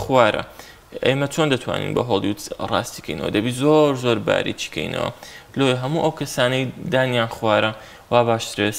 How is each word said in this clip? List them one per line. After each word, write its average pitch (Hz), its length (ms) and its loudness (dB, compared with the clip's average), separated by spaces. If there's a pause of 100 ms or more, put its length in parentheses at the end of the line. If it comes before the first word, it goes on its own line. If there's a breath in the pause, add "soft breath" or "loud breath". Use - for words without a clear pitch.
خوارە. 117 420 4 (580 loud breath)
ئێمە 139 320 2
چۆن 156 180 2
دەتوانین 101 440 -2
بە - 140 2
هۆلیوود 104 300 -2 (300)
ڕاستی 110 360 -4
کەینەوە؟ 78 300 -6
دەبی 113 160 0 (100)
زۆر، 151 300 4 (120)
زۆر 120 140 2 (100)
باریکی 98 460 0
کەینەوە. 82 360 -4 (480 loud breath)
لۆی 131 240 2
هەموو 151 220 -2
ئەو 156 160 2
کەسانەی 131 440 0 (280)
دانیان 123 440 2
خوارە، 107 360 2 (380 loud breath)
وا 120 180 6
باشترێ 113 400 0 (100)